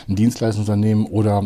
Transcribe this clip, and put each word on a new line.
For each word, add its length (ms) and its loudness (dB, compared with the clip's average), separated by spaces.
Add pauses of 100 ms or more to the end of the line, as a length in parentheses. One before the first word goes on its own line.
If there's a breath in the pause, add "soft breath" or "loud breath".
ein 80 -2
Dienstleistungsunternehmen 920 0
oder 400 0